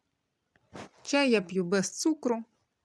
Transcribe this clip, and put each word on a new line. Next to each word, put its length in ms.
Чай 280
я 120
п'ю 220
без 360
цукру. 440